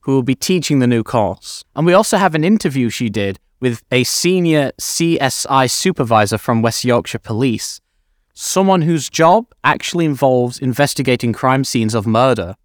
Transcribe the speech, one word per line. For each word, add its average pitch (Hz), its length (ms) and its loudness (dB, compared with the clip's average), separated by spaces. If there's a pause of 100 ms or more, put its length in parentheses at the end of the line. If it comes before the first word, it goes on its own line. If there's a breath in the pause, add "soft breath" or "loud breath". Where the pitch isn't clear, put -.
who 135 120 0
will 135 80 2
be 131 100 0
teaching 156 460 0
the 123 80 2
new 117 160 0
course. - 640 -4 (100)
And 151 100 -2
we 175 80 4
also 214 240 4
have 180 160 2
an 156 100 0
interview 151 460 0
she 117 200 -4
did 98 280 -4 (220)
with 123 320 -2
a 127 140 2
senior 165 760 0
C 165 400 -2
S - 300 -2
I 135 180 2
supervisor 113 720 0
from 113 240 -2
West 113 240 -2
Yorkshire 120 340 -2
Police, 113 640 -4 (520)
someone 190 500 0
whose 156 260 -2
job 180 360 2 (180)
actually 165 420 -2
involves 127 520 0
investigating 127 760 0
crime 135 320 0
scenes 110 280 -2
of 110 140 -2
murder. 110 580 0